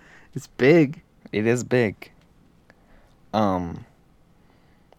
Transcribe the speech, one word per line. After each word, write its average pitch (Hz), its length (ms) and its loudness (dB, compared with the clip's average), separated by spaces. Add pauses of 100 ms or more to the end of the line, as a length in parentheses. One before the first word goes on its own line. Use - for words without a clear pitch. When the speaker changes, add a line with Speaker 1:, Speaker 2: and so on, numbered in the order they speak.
(360)
Speaker 1:
It's - 120 -12
big. 151 540 2 (300)
Speaker 2:
It 107 160 -2
is 120 160 0
big. 120 480 -2 (1200)
Um, 90 520 -2 (1120)